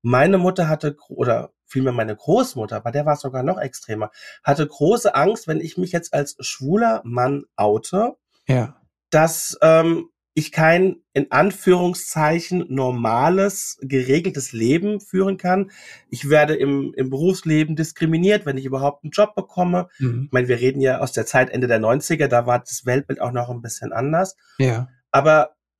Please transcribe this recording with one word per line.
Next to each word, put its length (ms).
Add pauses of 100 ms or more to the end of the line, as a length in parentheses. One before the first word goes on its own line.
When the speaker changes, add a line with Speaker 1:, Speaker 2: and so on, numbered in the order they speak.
Speaker 1:
meine 360
Mutter 300
hatte 260
gro-, 200
oder 380 (120)
vielmehr 300
meine 200
Großmutter, 640
bei 120
der 140
war's 160
sogar 200
noch 160
extremer, 520 (340)
hatte 200
große 500
Angst, 340
wenn 120
ich 180
mich 120
jetzt 220
als 280
schwuler 640
Mann 400 (120)
oute, 600 (300)
Speaker 2:
Ja. 340 (300)
Speaker 1:
dass, 520
ähm, 480 (240)
ich 180
kein, 440 (180)
in 180
Anführungszeichen, 1400
normales, 1120
geregeltes 720
Leben 480
führen 380
kann. 320 (400)
Ich 180
werde 260
im, 400
im 140
Berufsleben 640
diskriminiert, 720
wenn 140
ich 80
überhaupt 360
einen 100
Job 220
bekomme. 540 (100)
Speaker 2:
Mhm. 280
Speaker 1:
Ich 60
meine, 160
wir 120
reden 220
ja 160
aus 140
der 120
Zeit 240
Ende 200
der 100
neunziger, 500
da 160
war 140
das 260
Weltbild 380
auch 100
noch 160
ein 140
bisschen 320
anders. 420 (220)
Speaker 2:
Ja. 300 (220)
Speaker 1:
Aber 460 (240)